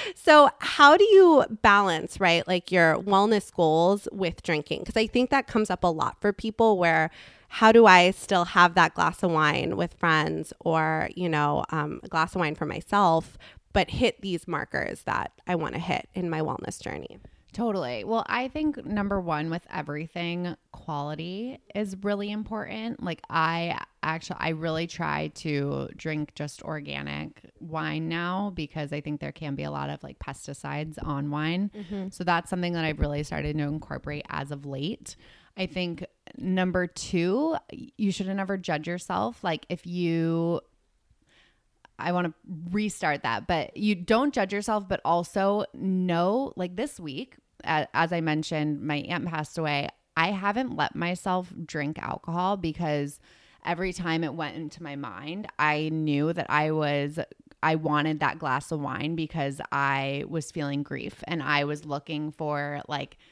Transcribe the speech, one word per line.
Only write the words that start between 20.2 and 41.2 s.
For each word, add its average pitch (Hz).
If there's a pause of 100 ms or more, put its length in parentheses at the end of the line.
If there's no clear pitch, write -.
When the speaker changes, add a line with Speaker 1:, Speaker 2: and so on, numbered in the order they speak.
Speaker 2:
quality 165 (160)
is 202
really 202
important. 220
Like, 170 (100)
I 165 (240)
actually, 160
I 165
really 160
try 156
to 143
drink 151
just -
organic 143 (100)
wine 156
now 180
because 147
I 147
think 147
there 143
can 143
be 143
a 147
lot 143
of, 151
like, 147
pesticides 143
on 143
wine. 160
Speaker 3:
Mm-hmm. 196
Speaker 2:
So -
that's 170
something 175
that 165
I've 151
really 147
started 151
to 151
incorporate 147
as 143
of 143
late. 139 (400)
I 190
think 175 (340)
number 185
two, 202 (160)
y-, - (100)
you 202
should 185
never 196
judge 160
yourself. 185
Like, 165
if 180
you 165 (1400)